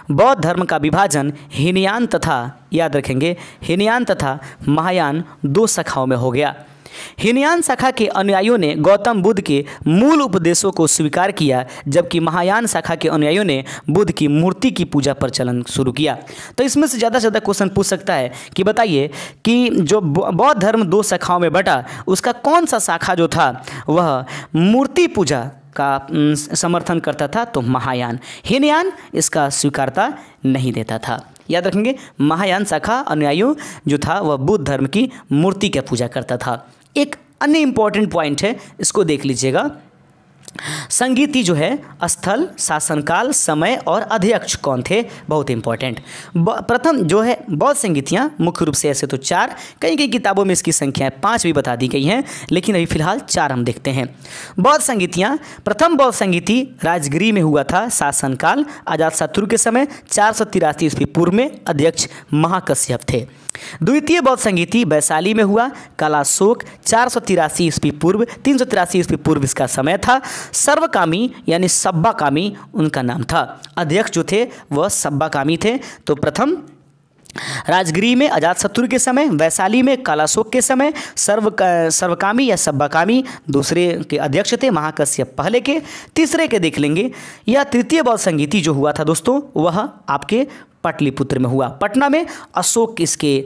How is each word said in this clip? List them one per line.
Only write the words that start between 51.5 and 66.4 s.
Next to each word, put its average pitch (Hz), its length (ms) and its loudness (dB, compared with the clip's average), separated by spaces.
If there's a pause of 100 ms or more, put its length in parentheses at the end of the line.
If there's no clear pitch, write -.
बता 127 220 0
दी 127 120 0
गई 135 160 -2
हैं, 214 200 2 (280)
लेकिन 180 240 0
अभी 170 100 2
फिलहाल 170 340 -2
चार 160 320 -2
हम 123 120 -2
देखते 120 260 -4
हैं। 135 260 -4 (440)
बौद्ध 285 220 4
संगीतियाँ, 214 580 0 (260)
प्रथम 302 320 2
बौद्ध 254 180 4
संगीति 196 520 0 (160)
राजगिरी 165 480 0
में 202 100 2
हुआ 147 220 4
था 202 260 0
शासनकाल 151 760 0 (220)
अजातशत्रु 160 600 0
के 226 100 0
समय, 240 300 0 (240)
चार 214 220 2
सौ 220 100 -2
तिरासी 165 420 0
ईस्वी - 200 -2
पूर्व 170 280 2
में 262 340 0
अध्यक्ष 160 400 0 (260)
महाकश्यप 156 680 0 (140)
थे। - 340 -6 (360)
द्वितीय 302 380 2
बौद्ध 254 220 2
संगीति 190 400 2
वैशाली 156 500 2
में 220 100 2
हुआ, 226 280 2 (280)
कालाशोक 156 640 2 (220)